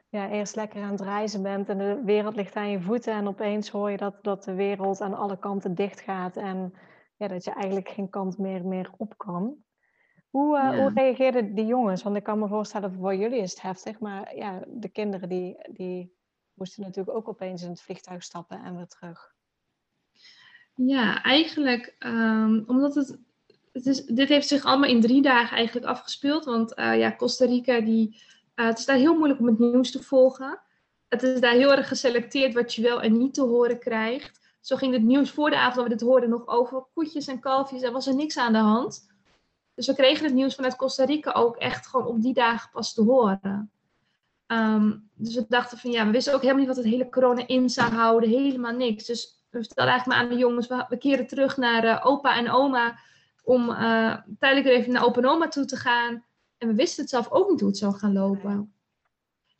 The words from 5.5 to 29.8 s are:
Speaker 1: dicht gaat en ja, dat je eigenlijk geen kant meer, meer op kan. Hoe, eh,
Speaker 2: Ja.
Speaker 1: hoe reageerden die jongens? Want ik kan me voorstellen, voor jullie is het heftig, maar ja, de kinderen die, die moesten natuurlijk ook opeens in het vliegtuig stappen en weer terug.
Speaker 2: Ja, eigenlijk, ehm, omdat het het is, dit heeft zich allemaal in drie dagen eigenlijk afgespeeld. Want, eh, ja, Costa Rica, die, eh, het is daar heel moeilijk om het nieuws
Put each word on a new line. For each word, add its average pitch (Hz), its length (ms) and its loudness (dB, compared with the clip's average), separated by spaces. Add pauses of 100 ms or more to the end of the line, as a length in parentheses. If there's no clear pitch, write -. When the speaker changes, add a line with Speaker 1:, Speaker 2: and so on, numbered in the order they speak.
Speaker 1:
dicht 196 260 -6
gaat 185 360 -8
en 190 360 -8 (440)
ja, 208 100 -6
dat 180 160 -10
je - 80 -8
eigenlijk 196 380 -6
geen 190 200 -8
kant 190 280 -6
meer, 190 280 -6
meer 185 320 -6
op - 200 -12
kan. 196 380 -8 (760)
Hoe, 294 280 0
eh, 277 60 2
Speaker 2:
Ja. 262 180 0
Speaker 1:
hoe 269 120 2
reageerden 254 640 0
die 220 100 -2
jongens? 220 380 0
Want 202 120 -4
ik 208 80 -6
kan 214 160 -4
me 214 80 -2
voorstellen, 208 460 -6
voor 190 220 -4
jullie 226 260 -2
is 185 100 -6
het - 100 -18
heftig, 190 380 -12
maar 202 360 -12
ja, 202 320 -10
de 208 220 -12
kinderen 196 400 -6
die, 180 280 -6 (160)
die 180 400 -10 (400)
moesten 190 300 -14
natuurlijk 190 340 -8
ook 220 100 -10
opeens 185 360 -12
in 175 60 -12
het 170 120 -14
vliegtuig 180 420 -16
stappen 180 400 -16
en 180 120 -14
weer 175 120 -14
terug. - 460 -20 (1400)
Speaker 2:
Ja, 254 480 0
eigenlijk, 277 760 0
ehm, 220 680 0
omdat 277 280 2
het 285 220 -4 (540)
het 254 140 -8
is, 269 200 0
dit 269 240 2
heeft 285 180 4
zich 277 160 2
allemaal 269 260 4
in 240 120 6
drie 247 200 6
dagen 240 360 2
eigenlijk 233 300 -2
afgespeeld. 294 580 -4
Want, 226 280 -2
eh, 226 260 0
ja, 220 160 2
Costa 247 300 0
Rica, 247 340 2
die, 220 420 0 (340)
eh, 233 100 -2
het 226 140 0
is - 60 -10
daar 277 100 4
heel 311 220 6
moeilijk 294 220 2
om 226 60 2
het 226 140 4
nieuws 240 320 4